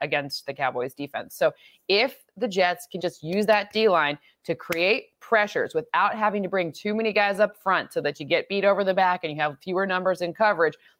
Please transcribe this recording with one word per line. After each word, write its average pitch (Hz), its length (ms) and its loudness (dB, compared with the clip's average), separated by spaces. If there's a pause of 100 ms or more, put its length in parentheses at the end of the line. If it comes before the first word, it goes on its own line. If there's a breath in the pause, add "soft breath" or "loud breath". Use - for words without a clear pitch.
against 143 420 -4
the 143 80 -8
Cowboys 131 400 -4
defense. 139 420 -10
So 156 180 2 (360 soft breath)
if 214 340 0 (140)
the 202 100 -4
Jets 180 400 0
can 180 140 -10
just 170 220 -6
use 190 240 -2
that 208 260 2
D 220 160 4
line 151 300 2 (260 soft breath)
to 170 100 -4
create 180 640 -2
pressures 208 540 0
without 170 420 0
having 208 280 0
to 185 80 -4
bring 175 220 -2
too 208 220 -6
many 220 160 -2
guys 202 300 2
up 202 160 0
front 180 380 -2
so 160 80 -2
that 143 180 -4
you 151 60 -10
get 170 240 0
beat 196 160 0
over 202 180 2
the 190 80 0
back 180 320 2
and 156 80 -4
you 151 80 -6
have 151 200 -2
fewer 185 260 -2
numbers 185 340 -2
in 175 140 -4
coverage, 170 400 2 (240 soft breath)